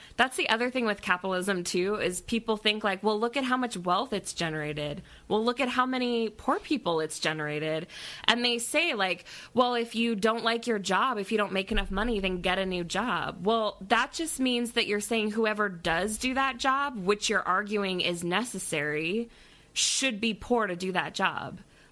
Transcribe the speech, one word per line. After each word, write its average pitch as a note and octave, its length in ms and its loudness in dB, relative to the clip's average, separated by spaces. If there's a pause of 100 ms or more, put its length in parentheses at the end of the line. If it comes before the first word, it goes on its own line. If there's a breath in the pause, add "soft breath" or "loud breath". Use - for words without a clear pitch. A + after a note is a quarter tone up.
(160 loud breath)
That's B3+ 220 2
the E4 120 0
other A3+ 200 2
thing A#3+ 160 0
with G#3 160 0
capitalism, F#3 640 0
too, F#3+ 300 0
is F3+ 260 -2
people A3+ 340 0
think, G#3+ 260 0
like, F#3+ 220 -2
"Well, G#3 160 2
look A#3 160 -2
at C#4 80 0
how B3+ 140 0
much B3 180 -2
wealth F#3 380 0
it's F#3+ 180 -4
generated. D3+ 720 -4 (260 loud breath)
Well, G#3+ 160 2
look A#3+ 160 2
at C4+ 80 2
how B3+ 180 2
many B3 440 2
poor C#4+ 300 0
people F3 420 0
it's D#3 180 -4
generated." D#3 680 -2 (380 loud breath)
And A#3+ 200 4
they A#3+ 120 0
say, D4+ 360 0
like, F#3+ 320 0 (280 loud breath)
"Well, B3 220 4
if A#3 200 -2
you A#3 200 2
don't A3 300 2
like A3+ 200 2
your A3+ 140 2
job, G3+ 380 2
if - 140 -4
you A3 60 2
don't G3+ 140 2
make F#3+ 220 0
enough G3+ 180 2
money, G#3 300 0
then F#3 180 0
get F#3 180 0
a F#3+ 80 0
new F3+ 200 -2
job." F3 600 -2
Well, A3 360 2
that A3+ 320 2
just D#4+ 260 -4
means A#3+ 340 0
that A#3 140 0
you're G#3 140 0
saying G#3+ 300 0
whoever G#3+ 360 2
does F3+ 500 0
do B3+ 180 0
that C4+ 220 0
job, C4+ 460 0
which G#3 260 2
you're G3+ 160 0
arguing G3 540 0
is F3 240 0
necessary, F3 1080 -2 (440 loud breath)
should - 480 0
be A3+ 120 2
poor A3+ 340 0
to F3+ 100 -4
do F#3 160 -4
that D#3+ 220 -2
job. F3+ 440 -2 (320 loud breath)